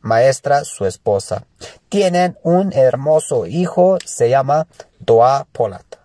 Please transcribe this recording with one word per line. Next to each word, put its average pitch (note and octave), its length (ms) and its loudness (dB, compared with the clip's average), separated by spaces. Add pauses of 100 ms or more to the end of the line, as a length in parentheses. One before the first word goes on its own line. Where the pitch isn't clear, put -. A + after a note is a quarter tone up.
maestra C3+ 640 0
su - 200 -10
esposa. G2 600 -4 (420)
Tienen F3+ 540 0
un F#3 300 0
hermoso C3+ 760 0
hijo, F3+ 580 0
se - 260 -2
llama C3+ 360 0 (320)
Doğa B2 540 2
Polat. G2+ 340 -6 (180)